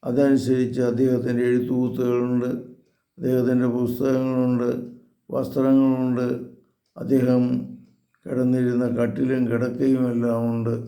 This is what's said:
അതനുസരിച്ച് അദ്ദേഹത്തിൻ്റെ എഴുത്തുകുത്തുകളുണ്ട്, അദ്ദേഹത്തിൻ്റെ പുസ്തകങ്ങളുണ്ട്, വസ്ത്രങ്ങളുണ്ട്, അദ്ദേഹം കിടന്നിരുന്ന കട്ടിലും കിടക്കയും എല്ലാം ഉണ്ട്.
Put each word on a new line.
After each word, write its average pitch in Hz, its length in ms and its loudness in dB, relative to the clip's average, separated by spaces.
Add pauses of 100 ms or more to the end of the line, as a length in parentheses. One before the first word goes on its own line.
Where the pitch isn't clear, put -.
അതനുസരിച്ച് 127 720 2 (100)
അദ്ദേഹത്തിൻ്റെ 123 600 0
എഴുത്തുകുത്തുകളുണ്ട്, 123 1000 0 (640)
അദ്ദേഹത്തിൻ്റെ 127 600 0
പുസ്തകങ്ങളുണ്ട്, 127 920 0 (680)
വസ്ത്രങ്ങളുണ്ട്, 131 920 2 (760)
അദ്ദേഹം 127 420 2 (800)
കിടന്നിരുന്ന 127 640 0 (120)
കട്ടിലും 127 520 0
കിടക്കയും 127 520 0 (100)
എല്ലാം 117 280 0 (120)
ഉണ്ട്. 117 220 -2 (140)